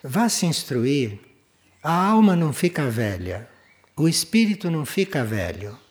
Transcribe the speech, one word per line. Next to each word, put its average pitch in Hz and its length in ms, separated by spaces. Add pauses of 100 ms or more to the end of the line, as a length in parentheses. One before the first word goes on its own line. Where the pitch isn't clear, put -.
Vá 175 240
se - 180
instruir. 127 720 (600)
A 175 280
alma 214 260
não 165 160
fica 165 380
velha, 98 600 (460)
o 160 140
espírito 208 600
não 156 160
fica 190 380
velho. 104 540 (140)